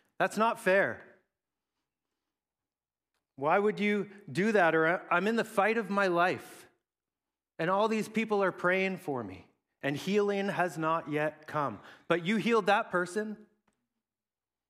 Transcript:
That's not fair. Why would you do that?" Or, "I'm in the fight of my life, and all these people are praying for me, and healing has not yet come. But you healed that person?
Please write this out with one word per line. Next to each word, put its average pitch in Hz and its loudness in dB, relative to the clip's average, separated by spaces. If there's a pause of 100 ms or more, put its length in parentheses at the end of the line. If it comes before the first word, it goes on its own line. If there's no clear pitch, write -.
(180)
That's 190 -2
not 226 0
fair. 185 0 (2250)
Why 151 2
would 202 0
you 208 0 (220)
do 190 0
that?" 170 4
Or, 160 2 (100)
"I'm 175 2
in 226 0
the 220 0
fight 220 0
of 196 -4
my 202 2
life, 170 -2 (880)
and 165 0
all 202 4
these 214 0
people 214 0
are 185 2
praying 190 0
for 131 -6
me, 92 -14 (380)
and 139 -2
healing 202 0
has 175 -2
not 160 -2
yet 151 -4
come. 135 -4 (280)
But 170 0
you 220 0
healed 214 2
that 202 2
person? 208 -4 (1300)